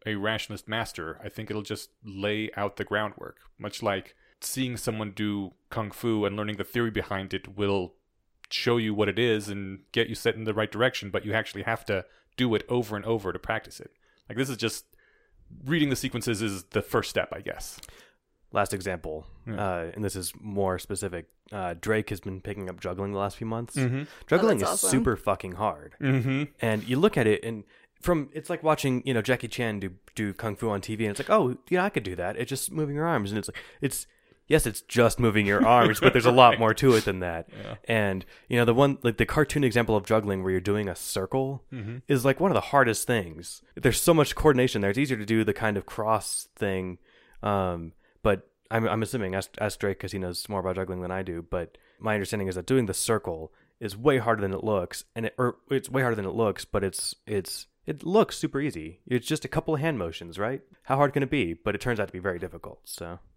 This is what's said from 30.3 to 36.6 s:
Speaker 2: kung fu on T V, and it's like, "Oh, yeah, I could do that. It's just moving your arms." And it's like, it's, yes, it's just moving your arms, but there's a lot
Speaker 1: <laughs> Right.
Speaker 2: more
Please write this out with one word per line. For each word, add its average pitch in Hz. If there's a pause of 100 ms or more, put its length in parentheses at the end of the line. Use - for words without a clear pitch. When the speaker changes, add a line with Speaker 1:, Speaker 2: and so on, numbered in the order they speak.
Speaker 2:
kung 107
fu 113
on 101
T 110
V, 110
and 104
it's 98
like, -
"Oh, 131 (140)
yeah, 180
I 208
could 131
do 92
that. 87
It's 123
just -
moving 151
your 151
arms." 113
And 107
it's 98
like, - (240)
it's, - (420)
yes, 151
it's 104
just 117
moving 107
your 101
arms, 117
but -
there's 120
a 123
lot 123
Speaker 1:
<laughs> -
Right. 113
Speaker 2:
more 110